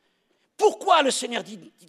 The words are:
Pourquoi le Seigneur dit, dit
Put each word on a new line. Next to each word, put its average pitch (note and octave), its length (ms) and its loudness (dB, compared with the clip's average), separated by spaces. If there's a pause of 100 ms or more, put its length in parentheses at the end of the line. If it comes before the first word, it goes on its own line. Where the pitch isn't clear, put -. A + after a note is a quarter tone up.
(560)
Pourquoi F#4+ 460 2
le C4+ 80 0
Seigneur A#3 340 -6
dit, G3 140 -18
dit - 300 -20